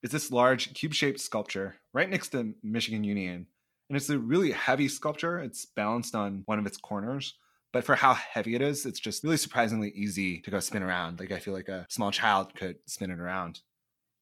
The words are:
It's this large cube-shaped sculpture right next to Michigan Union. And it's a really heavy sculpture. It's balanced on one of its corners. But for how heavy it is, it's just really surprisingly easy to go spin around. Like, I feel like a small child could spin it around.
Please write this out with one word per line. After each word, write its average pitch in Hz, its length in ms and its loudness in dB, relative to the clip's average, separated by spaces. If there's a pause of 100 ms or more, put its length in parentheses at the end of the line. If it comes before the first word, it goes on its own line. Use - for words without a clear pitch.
It's 120 100 -4
this 143 200 -2
large 123 420 6
cube-shaped 147 460 0
sculpture 98 560 -4 (160)
right 175 180 0
next - 200 -2
to 113 320 -2
Michigan 110 420 -2
Union. 92 420 -2 (420)
And 139 80 -2
it's 139 140 -2
a 143 80 2
really 139 320 4
heavy 131 380 2
sculpture. 165 500 -2
It's 135 280 -10
balanced 113 500 -2
on 98 300 -2
one 107 120 0
of 104 80 0
its 98 100 -6
corners. 117 580 -6 (380)
But 123 120 2
for 143 120 6
how 131 180 8
heavy 113 400 -2
it 123 80 2
is, 139 240 0
it's - 140 -6
just - 240 -6
really 156 120 4
surprisingly 110 600 0
easy 95 460 -2
to - 80 -8
go 95 100 2
spin 101 220 -2
around. 90 380 -2
Like, 95 120 -6
I 92 80 -2
feel 98 140 -4
like 92 140 -8
a 92 220 -8
small 101 220 0
child 98 420 4
could 90 220 -6 (100)
spin - 240 -6
it 87 80 -6
around. 87 420 -4 (600)